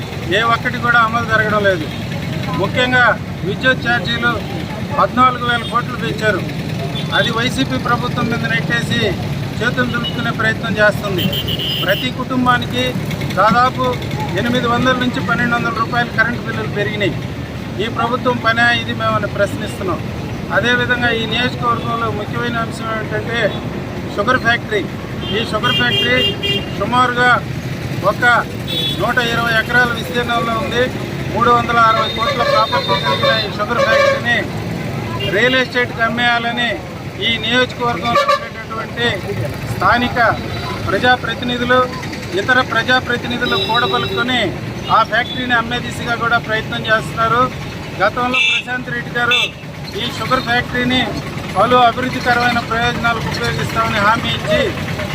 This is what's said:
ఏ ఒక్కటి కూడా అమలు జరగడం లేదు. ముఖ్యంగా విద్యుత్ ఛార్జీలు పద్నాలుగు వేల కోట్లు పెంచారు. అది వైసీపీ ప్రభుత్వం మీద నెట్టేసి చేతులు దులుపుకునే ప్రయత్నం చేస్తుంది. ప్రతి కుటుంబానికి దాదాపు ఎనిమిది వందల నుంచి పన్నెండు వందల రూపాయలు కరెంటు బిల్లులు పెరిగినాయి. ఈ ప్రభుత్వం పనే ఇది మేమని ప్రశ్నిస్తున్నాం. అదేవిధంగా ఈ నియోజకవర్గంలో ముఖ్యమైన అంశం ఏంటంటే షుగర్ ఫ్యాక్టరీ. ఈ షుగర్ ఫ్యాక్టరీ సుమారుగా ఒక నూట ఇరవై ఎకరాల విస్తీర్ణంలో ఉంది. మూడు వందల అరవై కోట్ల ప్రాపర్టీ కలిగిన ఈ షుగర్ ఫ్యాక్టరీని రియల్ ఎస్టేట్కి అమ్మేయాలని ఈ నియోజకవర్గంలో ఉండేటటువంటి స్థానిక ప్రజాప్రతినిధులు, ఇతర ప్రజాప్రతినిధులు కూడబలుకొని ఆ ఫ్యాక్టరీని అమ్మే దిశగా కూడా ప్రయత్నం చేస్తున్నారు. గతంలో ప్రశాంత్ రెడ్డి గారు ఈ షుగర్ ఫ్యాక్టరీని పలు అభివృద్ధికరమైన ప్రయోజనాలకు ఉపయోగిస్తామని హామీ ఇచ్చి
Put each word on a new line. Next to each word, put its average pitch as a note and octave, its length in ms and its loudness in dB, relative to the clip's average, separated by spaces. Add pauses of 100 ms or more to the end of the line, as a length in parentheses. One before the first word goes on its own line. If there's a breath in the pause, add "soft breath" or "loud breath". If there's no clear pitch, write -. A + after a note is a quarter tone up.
(380)
ఏ A3+ 40 4
ఒక్కటి A#3 360 2
కూడా A#3+ 200 4
అమలు A#3 260 4
జరగడం G#3+ 400 2
లేదు. F#3 220 2 (640)
ముఖ్యంగా B3 680 2 (260)
విద్యుత్ B3 440 0
ఛార్జీలు A#3+ 680 0 (420)
పద్నాలుగు A#3+ 460 4
వేల A#3+ 260 0
కోట్లు A#3+ 260 -2
పెంచారు. A3 440 0 (760)
అది G3+ 160 2
వైసీపీ B3+ 460 0
ప్రభుత్వం A#3+ 500 0
మీద A#3 200 -2
నెట్టేసి A#3 580 0 (580)
చేతులు B3 220 2
దులుపుకునే A#3+ 460 -2
ప్రయత్నం - 480 0
చేస్తుంది. G3+ 480 2 (580)
ప్రతి A3+ 260 0
కుటుంబానికి B3 840 0 (400)
దాదాపు A#3+ 600 4 (440)
ఎనిమిది A#3+ 300 0
వందల B3 240 4
నుంచి B3 360 0
పన్నెండు A#3+ 260 2
వందల A#3 140 0
రూపాయలు A#3 400 0
కరెంటు A3+ 320 0
బిల్లులు G#3+ 280 -4
పెరిగినాయి. G3+ 540 -2 (600)
ఈ A#3 40 -2
ప్రభుత్వం A#3+ 480 0
పనే A#3 440 2
ఇది A#3 140 -4
మేమని A3 320 0
ప్రశ్నిస్తున్నాం. G3+ 760 -2 (520)
అదేవిధంగా A#3+ 580 2
ఈ A3+ 160 0
నియోజకవర్గంలో A#3 840 -2
ముఖ్యమైన A#3 460 -4
అంశం A3+ 440 -4
ఏంటంటే G#3+ 520 -2 (640)
షుగర్ A#3+ 220 2
ఫ్యాక్టరీ. A3+ 460 0 (460)
ఈ G#3+ 140 0
షుగర్ G#3+ 300 0
ఫ్యాక్టరీ A#3+ 600 2 (440)
సుమారుగా A#3+ 640 4 (640)
ఒక G#3+ 200 2 (760)
నూట A#3+ 180 0
ఇరవై A#3 420 2
ఎకరాల A#3+ 320 4
విస్తీర్ణంలో A#3+ 600 -2
ఉంది. A3+ 320 0 (500)
మూడు A#3 160 4
వందల A#3 260 2
అరవై A3+ 320 4
కోట్ల A3 340 0
ప్రాపర్టీ - 460 2
కలిగిన C5+ 600 0
ఈ - 80 -6
షుగర్ G#3 220 -2
ఫ్యాక్టరీని - 880 2 (640)
రియల్ A#3+ 260 4
ఎస్టేట్కి B3 460 0
అమ్మేయాలని A#3 680 0 (560)
ఈ A3+ 100 2
నియోజకవర్గంలో A#3+ 840 0
ఉండేటటువంటి - 1120 -2 (400)
స్థానిక A3+ 600 2 (520)
ప్రజాప్రతినిధులు, B3 1000 2 (500)
ఇతర B3+ 220 4
ప్రజాప్రతినిధులు A#3+ 960 0
కూడబలుకొని A#3 960 0 (380)
ఆ G#3 120 6
ఫ్యాక్టరీని A#3+ 520 -2
అమ్మే A#3 240 0
దిశగా A#3 360 -4
కూడా A#3 240 2
ప్రయత్నం A3+ 480 -4
చేస్తున్నారు. A3+ 640 2 (520)
గతంలో B3 360 0
ప్రశాంత్ B3 520 -2
రెడ్డి A#3+ 280 -6
గారు A#3+ 480 0 (320)
ఈ A#3 80 -4 (120)
షుగర్ B3+ 220 0
ఫ్యాక్టరీని B3 640 0 (520)
పలు A#3+ 180 6
అభివృద్ధికరమైన A#3+ 800 2
ప్రయోజనాలకు A#3 720 0
ఉపయోగిస్తామని A3+ 720 -2
హామీ A3+ 300 2
ఇచ్చి - 420 0 (440)